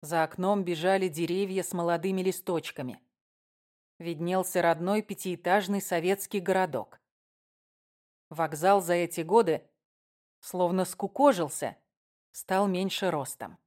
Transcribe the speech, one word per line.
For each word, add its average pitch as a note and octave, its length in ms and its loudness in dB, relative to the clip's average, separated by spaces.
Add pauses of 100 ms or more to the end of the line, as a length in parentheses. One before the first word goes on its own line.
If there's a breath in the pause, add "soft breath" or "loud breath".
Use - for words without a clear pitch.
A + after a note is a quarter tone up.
За D#3+ 220 0
окном F#3+ 400 -2
бежали F3+ 420 2
деревья F3+ 560 -2
с - 100 -6
молодыми F3 500 0
листочками. E3 760 -4 (1000)
Виднелся F3 640 -2
родной E3+ 380 2
пятиэтажный F#3+ 800 0
советский F#3 600 -2
городок. F3 600 -2 (1300)
Вокзал D#3+ 520 2
за F3 120 2
эти F3 260 0
годы E3+ 440 2 (760)
словно F#3 440 0
скукожился, F3+ 920 0 (560)
стал F#3+ 340 0
меньше F#3 460 -2
ростом. - 440 -6 (100)